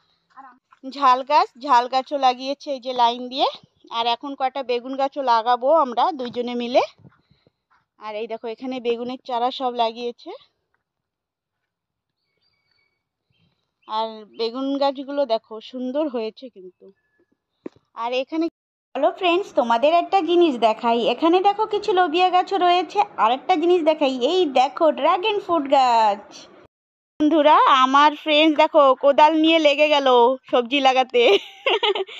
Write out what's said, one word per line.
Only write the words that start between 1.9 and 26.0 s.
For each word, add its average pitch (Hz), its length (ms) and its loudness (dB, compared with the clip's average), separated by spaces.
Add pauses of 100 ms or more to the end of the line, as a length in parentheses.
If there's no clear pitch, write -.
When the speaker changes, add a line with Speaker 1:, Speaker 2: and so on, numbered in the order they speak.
Speaker 2:
লাগিয়েছে 269 540 -2
এই 262 80 -8
যে 254 140 -10
লাইন 247 360 -2
দিয়ে। 294 180 -2 (440)
আর 233 160 -6
এখন 269 280 -6
কটা 262 280 -6
বেগুন 240 340 -6
গাছও 277 240 -4
লাগাবো 247 520 0
আমরা 277 380 0
দুইজনে 240 440 -8
মিলে। 240 260 -2 (1160)
আর 214 180 -14
এই 220 120 -8
দেখো 226 200 -12
এখানে 254 320 -10
বেগুনের 240 460 -6
চারা 247 260 -2
সব 254 220 -6
লাগিয়েছে। 240 580 -6 (3500)
আর 220 380 -8
বেগুন 254 520 -6
গাছগুলো 277 480 -4
দেখো 220 360 -6
সুন্দর 254 460 -6
হয়েছে 226 420 -10
কিন্তু। 196 420 -20 (1000)
আর 240 200 -8
এখানে, 311 320 -4 (500)
হ্যালো 294 160 0
friends, 370 440 -2
তোমাদের 247 380 2
একটা 339 280 0
জিনিস 330 360 2
দেখাই। 233 500 0
এখানে 330 340 2
দেখো 403 260 0
কিছু 415 260 -4
লোবিয়া 359 360 2
গাছও 381 280 0
রয়েছে। 359 420 0 (180)
আর 214 140 2
একটা 285 240 -2
জিনিস 349 280 2
দেখাই, 302 320 0 (100)
এই 359 200 0
দেখো 285 460 0
dragon 359 480 -2
fruit 320 320 -4
গাছ। 233 760 0 (720)